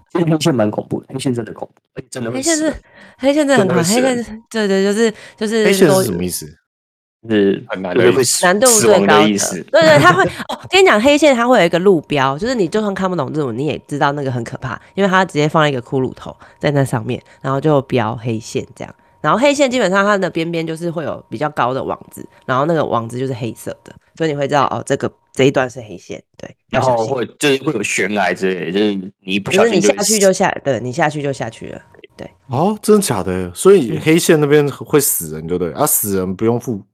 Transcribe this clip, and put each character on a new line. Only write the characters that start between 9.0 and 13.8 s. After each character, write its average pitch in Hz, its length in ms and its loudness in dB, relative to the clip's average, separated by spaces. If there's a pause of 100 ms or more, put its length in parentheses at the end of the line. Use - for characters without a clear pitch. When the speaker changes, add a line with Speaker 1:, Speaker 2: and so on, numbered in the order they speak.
Speaker 1:
死 - 0 -
亡 151 160 6
的 107 80 4
意 98 40 0
思。 - 360 -4
Speaker 2:
对， 330 100 4
对， 311 160 6
它 339 160 6
会， 370 100 2 (260)
哦， 254 100 -8 (100)
跟 370 100 4
你 381 60 6
讲， 220 160 4
黑 294 160 4
线 285 180 4
它 233 120 0
会 247 120 4
有 170 60 6
一 175 40 4
个 170 100 0
路 185 220 4
标， 139 360 0
就 202 100 -6
是 269 60 -2
你 196 140 0
就 214 140 -2
算 208 120 -4
看 185 160 -2
不 180 60 -4
懂 131 180 -4
日 151 80 -2
文， 120 160 -4
你 139 80 -4
也 117 220 -4